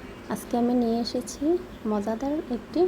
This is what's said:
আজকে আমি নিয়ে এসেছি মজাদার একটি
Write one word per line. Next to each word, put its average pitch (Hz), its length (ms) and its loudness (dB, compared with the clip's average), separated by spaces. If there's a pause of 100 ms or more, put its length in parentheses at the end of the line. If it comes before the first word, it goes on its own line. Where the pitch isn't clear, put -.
(300)
আজকে - 280 -4
আমি 240 160 4
নিয়ে 233 260 4
এসেছি 240 440 -4 (440)
মজাদার 220 480 0 (200)
একটি - 320 -2